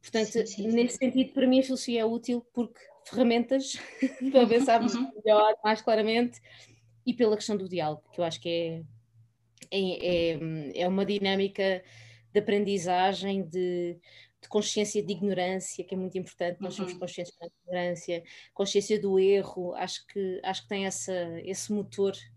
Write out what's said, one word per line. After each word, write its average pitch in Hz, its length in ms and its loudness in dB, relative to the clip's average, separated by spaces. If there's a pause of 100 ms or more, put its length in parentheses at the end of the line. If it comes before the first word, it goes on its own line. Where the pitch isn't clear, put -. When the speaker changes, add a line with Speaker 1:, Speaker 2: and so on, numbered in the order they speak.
Speaker 1:
Portanto, 220 300 -2
Speaker 2:
Sim, 220 140 0
sim, 214 240 -6
sim. 233 60 2
Speaker 1:
nesse 240 220 2
sentido, 262 340 2
para 262 140 2
mim 262 140 8
a - 20 2
filosofia 254 400 -2
é - 20 2
útil 233 480 -2
porque 226 280 -6 (240)
ferramentas 240 720 2 (240)
<laughs> 262 320 -2
para 247 140 10
pensarmos 233 480 4
Speaker 2:
Uhum. 262 160 -2 (140)
Speaker 1:
melhor, 214 300 6 (100)
mais 220 180 2
claramente, 226 580 2 (640)
e 247 100 0
pela 220 220 4
questão 208 200 -2
do 185 120 -4
diálogo, 156 340 -2 (100)
que - 80 -6
eu 170 40 2
acho 165 160 -4
que 175 80 -6
é, 165 340 -2 (880)
é, 175 600 0
é, 156 500 -6
é 180 60 0
uma 190 160 0
dinâmica 196 760 0 (500)
de 208 80 4
aprendizagem, 196 1040 0
de, 175 540 -4 (440)
de - 80 -20
consciência 208 540 0
de 170 100 -6
ignorância, 185 720 -2
que 190 100 -10
é 190 40 -4
muito 185 180 -6
importante, 175 440 -6
nós 185 140 -8
somos 180 180 -6
Speaker 2:
Uhum. 180 80 -14
Speaker 1:
conscientes 180 380 -10
da 170 80 -16
ignorância, 175 760 -6 (320)
consciência 202 460 0
do 190 180 2
erro, 190 560 2
acho - 320 -8
que, 190 380 -6
acho 190 180 -6
que - 60 -20
tem 196 180 -4
essa, 190 260 -6 (320)
esse 190 280 -6
motor 196 400 -2 (240)